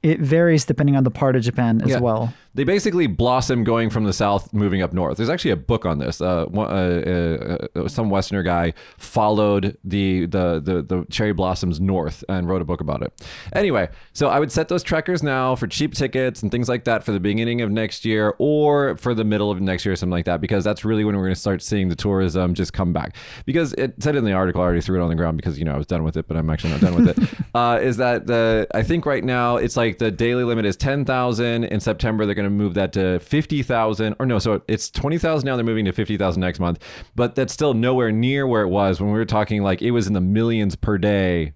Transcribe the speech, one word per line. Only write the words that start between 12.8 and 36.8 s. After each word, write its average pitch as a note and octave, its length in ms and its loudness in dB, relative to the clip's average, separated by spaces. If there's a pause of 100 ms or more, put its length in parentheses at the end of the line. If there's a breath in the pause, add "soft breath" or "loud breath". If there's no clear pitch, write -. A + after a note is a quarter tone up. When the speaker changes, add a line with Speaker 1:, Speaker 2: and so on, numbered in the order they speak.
Speaker 2:
about D2 220 -4
it. - 220 -10 (280 loud breath)
Anyway, F#3 360 0 (260 soft breath)
so C#3+ 160 2
I C#3 100 2
would D3+ 100 0
set D#3+ 160 0
those F3 160 -2
trackers D#3+ 400 -2
now C3 320 0
for A#2 140 -4
cheap - 260 -4
tickets C3 480 -2
and G#2 80 -2
things A#2+ 180 -2
like B2 180 -2
that A2+ 180 0
for A2 80 -2
the G2+ 80 0
beginning A2+ 400 0
of A2 100 -2
next A2 340 -4
year A2 340 2
or D3 580 2
for B2 180 -2
the A2 80 0
middle G#2 300 0
of F#2 80 -4
next F#2+ 260 -2
year, F#2+ 80 0
something F2+ 160 -2
like F2 140 0
that, F2 160 0
because F#2+ 240 -2
that's G#2 200 -2
really G#2+ 200 0
when G#2+ 120 0
we're F#2+ 100 0
gonna F#2 100 0
start F#2+ 260 -2
seeing G2 260 0
the F2 60 0
tourism F#2 600 0
just F2 180 -2
come F2+ 200 0
back. - 220 -4 (320 loud breath)
Because D3+ 280 0
it C3 280 -2
said D3 140 0
in B2+ 80 0
the G2+ 80 2
article, F#2 280 2
I F2+ 40 2
already F2 160 2
threw F#2 180 0
it F2 60 2
on E2+ 40 0
the E2 60 0
ground E2 220 0
because, D#2 200 -4
you D2+ 80 -4
know, D2+ 100 -2
I - 20 -2
was D2 100 -4
done E2 160 -2
with D#2+ 140 -2
it, D#2+ 100 -4
but D#2+ 100 -4
I'm D#2 140 0
actually D#2 220 -2
not C#2+ 80 0
done F3 160 4
with A#3 200 4
it, B3+ 120 2 (120)
Speaker 1:
<laughs> - 140 -8
Speaker 2:
uh, A#2+ 260 2
is B2 180 0
that B2 280 0
the, A2+ 480 2
I A2 80 2
think E3 240 0
right C#3 160 0
now B2 340 0
it's - 200 0
like A#2 220 0
the A2+ 120 0
daily A#2+ 320 0
limit A#2 220 0
is G2+ 120 0
ten C3+ 280 -2
thousand. A#2+ 580 0
In G#2+ 160 -2
September, A2 480 0
they're G2+ 80 0
gonna G2+ 160 0
move G2+ 220 0
that F#2+ 220 0
to F#2 260 2
fifty D3 420 -2
thousand, A2 560 0
or C3 60 -2
no, B2 140 2
so G#2+ 280 0
it's - 220 -2
twenty D#3 300 -2
thousand D#3 280 0
now, C3 100 -2
they're A#2 80 0
moving A2 200 0
to F#2 80 0
fifty G#2+ 240 -2
thousand F#2+ 240 0
next F2+ 180 -2
month, F2 200 0 (360 loud breath)